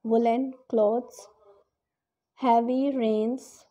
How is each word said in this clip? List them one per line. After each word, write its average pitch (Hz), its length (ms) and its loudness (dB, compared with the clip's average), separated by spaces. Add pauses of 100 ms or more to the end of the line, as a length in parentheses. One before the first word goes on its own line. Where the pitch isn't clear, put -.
वुलन, 233 460 0 (180)
क्लॉथ्स, 220 580 -2 (1160)
हैवी 254 460 2
रेन्स 233 800 -4